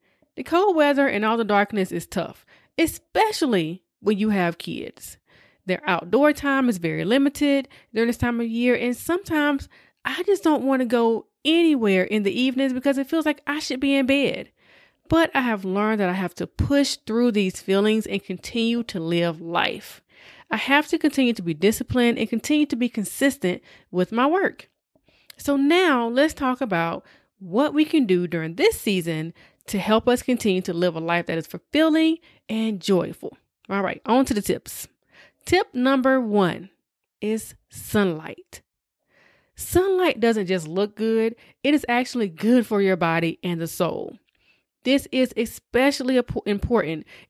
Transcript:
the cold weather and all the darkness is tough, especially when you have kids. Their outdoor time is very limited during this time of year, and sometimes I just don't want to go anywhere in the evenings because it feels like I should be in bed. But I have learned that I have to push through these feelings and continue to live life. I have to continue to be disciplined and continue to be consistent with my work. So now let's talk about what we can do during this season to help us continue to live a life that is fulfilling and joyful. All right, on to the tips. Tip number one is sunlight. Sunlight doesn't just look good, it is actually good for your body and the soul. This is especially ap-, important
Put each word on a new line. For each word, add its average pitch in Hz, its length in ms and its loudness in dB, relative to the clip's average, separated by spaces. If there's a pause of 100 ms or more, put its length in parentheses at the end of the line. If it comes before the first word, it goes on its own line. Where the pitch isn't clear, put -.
(360)
the 262 60 -12
cold 359 320 2
weather 285 320 4
and 208 180 -2
all 226 120 0
the 233 80 -2
darkness 202 480 0
is 170 140 -8
tough, - 400 -8 (320)
especially 302 1040 0 (180)
when 202 180 0
you 214 120 0
have 175 280 0
kids. - 600 -12 (480)
Their 185 200 -4
outdoor 202 460 2
time 269 360 0
is 190 100 -2
very 160 260 -4
limited 277 640 0 (240)
during 226 160 0
this 233 80 -2
time 240 240 -2
of 233 60 -4
year, 240 280 0
and 247 220 -2
sometimes 302 720 -2 (360)
I 285 200 -4
just 392 180 2
don't 285 220 2
want 262 160 2
to 247 60 0
go 226 400 0 (180)
anywhere 269 600 4
in 214 180 0
the 196 160 -2
evenings 262 340 0
because 262 260 0
it 269 80 -4
feels 320 180 -2
like 302 220 -2
I 294 140 -4
should - 200 -8
be 277 140 2
in 277 120 2
bed. 269 440 0 (580)
But 330 260 4
I 269 80 2
have 214 220 -2
learned 208 360 0
that 185 80 2
I 180 60 -2
have 185 220 -4
to 175 100 -6
push - 500 0 (100)
through 233 260 2
these 196 280 0
feelings 208 460 2
and 196 180 -6
continue 226 600 -4
to 185 160 -8
live 170 400 -2
life. - 640 -4 (480)
I 226 60 -2
have 285 320 2
to 330 100 0
continue 269 360 2
to 190 80 -8
be 165 120 -4
disciplined 233 640 0
and 226 100 -2
continue 294 380 0
to 269 100 -4
be 233 120 0
consistent 214 760 -2 (280)
with 180 220 -2
my 247 140 2
work. 339 440 -2 (680)
So 285 200 -2
now 285 520 4
let's 277 260 2
talk 254 260 -2
about 170 440 -2 (340)
what 202 360 0
we 311 100 4
can 302 220 2
do 180 200 2
during 165 280 -4
this 392 260 2
season 170 540 -2 (320)
to 214 120 -4
help 214 300 2
us 247 140 2
continue 208 400 0
to 185 100 -6
live 170 240 0
a 165 40 -6
life 170 260 -2
that 165 120 -4
is 160 80 -8
fulfilling 320 720 0 (300)
and 220 320 -2
joyful. - 560 -2 (320)
All 196 140 -4
right, - 240 -4
on 254 200 4
to 262 80 -2
the 202 80 0
tips. - 460 -6 (560)
Tip - 300 0
number 262 460 2
one 202 500 0 (500)
is 214 340 -4 (140)
sunlight. - 920 -4 (920)
Sunlight 370 640 0
doesn't 220 260 0
just 175 200 -2
look 196 300 -4
good, 226 380 0 (280)
it 294 120 4
is 277 140 0
actually 240 400 -2
good 214 380 2
for 202 140 0
your 190 160 4
body 165 460 0
and 175 180 -4
the 165 60 -4
soul. - 520 -4 (640)
This 269 260 2
is 254 260 0
especially 254 840 0
ap-, - 280 -4
important 202 600 -2 (240)